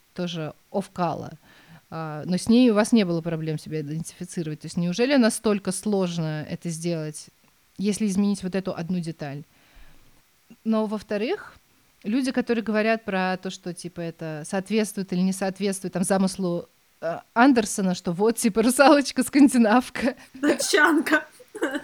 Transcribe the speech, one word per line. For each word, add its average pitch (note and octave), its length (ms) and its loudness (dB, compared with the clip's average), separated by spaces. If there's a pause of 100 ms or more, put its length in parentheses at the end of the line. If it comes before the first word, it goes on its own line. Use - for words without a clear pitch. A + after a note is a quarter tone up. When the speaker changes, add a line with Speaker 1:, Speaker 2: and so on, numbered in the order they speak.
(140)
Speaker 1:
тоже E3 400 -6 (180)
off G3 220 -4
color. E3+ 400 -4 (560)
А, D#3 360 -10
но F3+ 120 0
с - 100 -4
ней A#3+ 220 6
у G#3 60 4
вас G#3+ 160 2
не A3+ 140 6
было E3+ 160 0
проблем D#3+ 360 -4
себя D#3 240 -8
идентифицировать. D#3 800 -8
То D#3+ 60 -14
есть - 100 -8
неужели F#3+ 380 0
настолько G#3+ 560 2
сложно E3+ 760 -2
это E3+ 220 -10
сделать, D#3+ 580 -6 (500)
если G3+ 280 -2
изменить G3+ 380 0
вот F#3 120 -6
эту F#3+ 200 -4
одну E3+ 240 -4
деталь? D3+ 440 -10 (1200)
Но, A3 220 0
во-вторых, G#3+ 720 -6 (460)
люди, B3+ 280 -2
которые A#3 320 -2
говорят A3 400 0
про F#3 340 -2
то, F#3 120 -10
что, F3+ 240 -10
типа, F3 280 -12
это D#3+ 440 -8
соответствует G3 680 -2
или F3+ 100 0
не F#3+ 120 2
соответствует, F#3+ 600 -4
там, F3+ 100 -2
замыслу, F#3+ 680 0 (320)
э, D#3+ 160 -6 (160)
Андерсона, A3 640 4
что - 160 -4
вот, G#3 260 2
типа, - 240 0
русалочка-скандинавка. B3+ 1500 4 (200)
Speaker 2:
Датчанка. D4+ 880 2 (580)